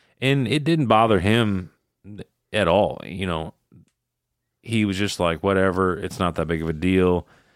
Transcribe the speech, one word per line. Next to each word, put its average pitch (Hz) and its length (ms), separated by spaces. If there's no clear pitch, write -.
And 135 260
it 143 160
didn't 156 240
bother 110 320
him 101 520
at 101 140
all. 85 380
You 95 200
know, 80 280
he 113 240
was 95 120
just 101 220
like, 85 240
"Whatever, 95 540
it's - 220
not 87 160
that 80 120
big 82 140
of 80 80
a 82 40
deal." 90 540